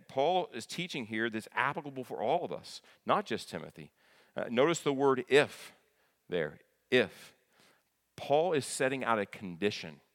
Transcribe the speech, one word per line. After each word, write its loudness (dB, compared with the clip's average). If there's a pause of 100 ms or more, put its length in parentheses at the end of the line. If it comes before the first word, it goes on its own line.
Paul 0
is -10
teaching -6
here -2
that's -6
applicable -2
for -6
all 2
of -8
us, -12 (240)
not 2
just -6
Timothy. -12 (440)
Uh, -2
notice 4
the 0
word 4
"if" 4 (580)
there. -2 (320)
If. 0 (840)
Paul 2
is 0
setting -2
out 4
a 0
condition. -6 (140)